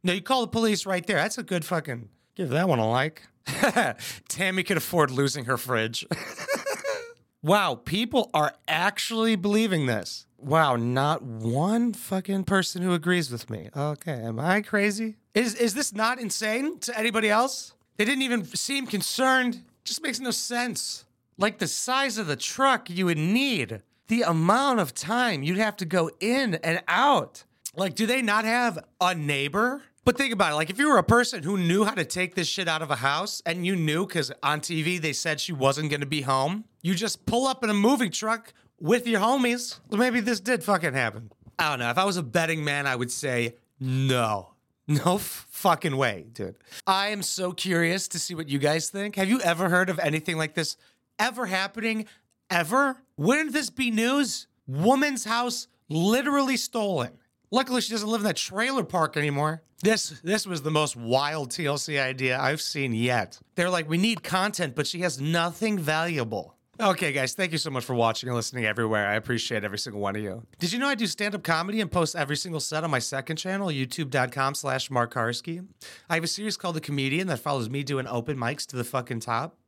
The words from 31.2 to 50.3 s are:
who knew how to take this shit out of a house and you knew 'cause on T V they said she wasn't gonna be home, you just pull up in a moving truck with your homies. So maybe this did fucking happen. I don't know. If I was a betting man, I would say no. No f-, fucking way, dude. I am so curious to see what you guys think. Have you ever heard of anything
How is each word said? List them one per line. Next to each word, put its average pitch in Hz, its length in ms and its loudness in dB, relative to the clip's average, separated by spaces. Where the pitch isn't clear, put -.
who 190 160 0
knew 180 260 4
how 208 120 2
to 170 100 0
take 180 300 -4
this 170 120 0
shit 180 200 -2
out 160 160 0
of 151 80 -4
a 131 60 0
house 143 460 0
and 175 220 -2
you 190 100 2
knew 165 300 2
'cause 143 260 -4
on 151 180 0
T 160 220 -4
V 180 160 -2
they 151 140 -2
said 151 280 -2
she - 100 -6
wasn't 139 380 2
gonna 143 160 -2
be 143 160 -2
home, 135 440 0
you 170 100 2
just 190 320 -4
pull 247 220 2
up 262 160 -2
in 214 80 0
a - 20 2
moving 220 380 4
truck 220 420 -4
with 233 280 2
your 220 120 2
homies. 240 600 0
So 202 80 0
maybe 247 220 4
this 220 200 0
did 202 240 0
fucking 170 300 0
happen. 113 380 -2
I 156 140 2
don't 131 80 -2
know. 120 100 0
If 123 80 2
I 185 80 4
was 190 120 0
a 170 60 -4
betting 160 400 0
man, 143 220 0
I 131 100 0
would 123 160 -4
say 120 440 -2
no. 127 760 0
No 156 280 4
f-, - 340 -6
fucking 160 480 2
way, 110 340 0
dude. 95 260 -8
I 196 220 2
am 208 160 -4
so 185 280 -4
curious 170 580 0
to 170 100 -6
see 180 160 -6
what 156 120 -8
you 139 120 0
guys 156 320 0
think. 202 240 -6
Have 190 120 2
you 240 140 4
ever 170 280 2
heard 180 200 4
of 165 80 -2
anything 156 400 0